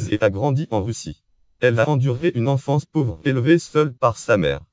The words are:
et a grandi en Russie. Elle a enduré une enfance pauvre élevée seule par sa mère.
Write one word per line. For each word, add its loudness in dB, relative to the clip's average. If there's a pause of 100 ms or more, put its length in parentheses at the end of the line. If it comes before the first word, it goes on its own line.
et -2
a 4
grandi -2
en 0
Russie. -8 (380)
Elle 2
a 4
enduré 0
une -2
enfance -2
pauvre -4
élevée 2
seule -2
par 0
sa 2
mère. 0 (120)